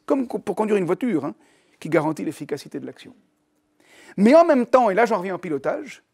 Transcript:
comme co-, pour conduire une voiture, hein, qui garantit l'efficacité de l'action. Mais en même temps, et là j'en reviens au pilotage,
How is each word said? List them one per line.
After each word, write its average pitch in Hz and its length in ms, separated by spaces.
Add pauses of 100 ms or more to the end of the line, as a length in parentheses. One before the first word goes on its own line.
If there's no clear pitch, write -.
comme 269 220
co-, 220 140
pour 196 160
conduire 214 220
une 180 60
voiture, 175 400
hein, 170 120 (420)
qui 156 120
garantit 156 340
l'efficacité 147 560
de 131 60
l'action. - 280 (1000)
Mais 220 180
en 339 100
même 269 220
temps, 240 240
et 185 40
là 226 120
j'en 202 120
reviens 180 180
au - 20
pilotage, 175 640 (120)